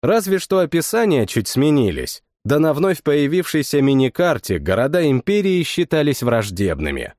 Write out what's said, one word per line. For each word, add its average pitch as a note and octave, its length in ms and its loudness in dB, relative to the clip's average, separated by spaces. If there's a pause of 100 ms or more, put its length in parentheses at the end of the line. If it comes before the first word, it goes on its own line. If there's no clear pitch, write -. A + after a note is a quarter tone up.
Разве F#3+ 380 0
что F#3+ 200 0
описания E3 680 0
чуть - 220 -4
сменились, A#2 720 0 (220)
да C#3+ 140 0
на D#3 140 2
вновь E3+ 300 -2
появившейся D3 760 0
миникарте C3+ 760 0
города B2+ 500 0
Империи F#3 560 0
считались D3 600 0
враждебными. F2+ 960 -2